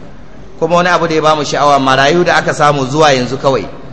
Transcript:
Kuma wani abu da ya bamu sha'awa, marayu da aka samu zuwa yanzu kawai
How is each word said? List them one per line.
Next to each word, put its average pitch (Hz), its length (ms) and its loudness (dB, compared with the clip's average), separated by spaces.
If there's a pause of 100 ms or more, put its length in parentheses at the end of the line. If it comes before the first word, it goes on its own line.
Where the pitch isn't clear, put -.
(600)
Kuma 165 160 0
wani 175 140 2
abu 170 180 0
da 160 80 -2
ya 156 60 0
bamu 151 220 2
sha'awa, 143 360 2
marayu 135 440 2
da 165 140 2
aka 160 160 -2
samu 147 320 0
zuwa 147 260 2
yanzu 127 260 0
kawai 123 280 0 (280)